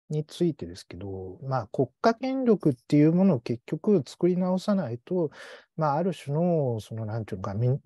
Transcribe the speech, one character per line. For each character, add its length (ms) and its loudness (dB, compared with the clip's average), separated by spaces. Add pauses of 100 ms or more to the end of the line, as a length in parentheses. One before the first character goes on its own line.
に 160 -2
つ 200 -2
い 80 2
て 120 -10
で 100 -12
す 120 -20
け 100 -14
ど、 460 -10
ま 180 -2
あ、 60 -8
国 220 0 (120)
家 120 4
権 320 -4
力 260 4
っ 20 -2
て 220 -2
い 100 8
う 80 6
も 120 4
の 100 6
を 40 -2
結 260 -6
局 400 0
作 220 -2
り 100 2
直 220 0
さ 160 0
な 160 -2
い 80 -6
と、 320 -2 (440)
ま 180 0
あ、 20 -
あ 80 0
る 100 0
種 220 -6
の、 440 2
そ 160 -12
の、 100 -6
な 140 -4
ん 60 -6
て 80 -8
い 20 -6
う 20 -10
の 60 -8
か、 100 -6
ミ-、 320 2